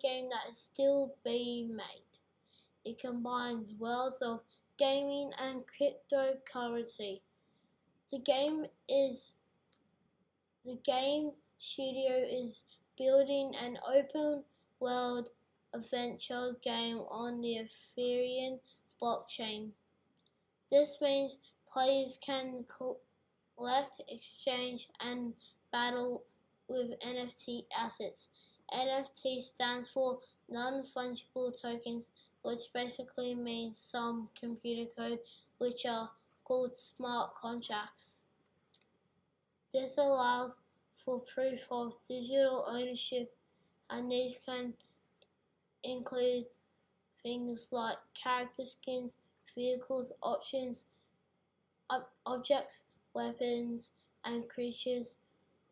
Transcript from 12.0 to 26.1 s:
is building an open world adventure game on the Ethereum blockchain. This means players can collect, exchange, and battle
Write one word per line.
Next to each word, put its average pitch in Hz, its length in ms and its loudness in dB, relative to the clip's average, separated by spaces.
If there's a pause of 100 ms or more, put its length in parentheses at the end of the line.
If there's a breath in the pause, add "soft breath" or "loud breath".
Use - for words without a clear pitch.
is 247 340 -4 (340 loud breath)
building 277 560 6 (100)
an 247 140 -4 (100)
open 285 560 4 (360 soft breath)
world 247 500 0 (440)
adventure 240 880 -4
game 233 480 0
on 240 300 -4
the 233 260 -2
Ethereum 247 920 -2 (420 loud breath)
blockchain. 220 680 -2 (1000)
This 294 320 8
means 277 360 4 (340 loud breath)
players 269 500 4
can 262 440 -4 (920)
collect, 254 520 0
exchange, 247 800 -4 (160)
and 247 280 -4 (380 loud breath)
battle 247 520 0 (440)